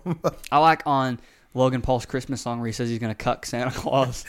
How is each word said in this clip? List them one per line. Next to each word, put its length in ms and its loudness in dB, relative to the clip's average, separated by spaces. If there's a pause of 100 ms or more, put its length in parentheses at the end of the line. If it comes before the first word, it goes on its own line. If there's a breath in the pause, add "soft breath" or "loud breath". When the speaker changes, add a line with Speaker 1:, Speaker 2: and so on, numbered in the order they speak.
Speaker 1:
'em. 140 -4 (160)
<laughs> 160 -8
Speaker 2:
I 60 4
like 280 6
on 340 2 (360 soft breath)
Logan 260 4
Paul's 240 0
Christmas 360 -4
song 160 -4
where 80 -4
he 60 -2
says 180 -2
he's 80 -2
gonna 160 -2
cuck 320 -4
Santa 260 -2
Claus. 560 0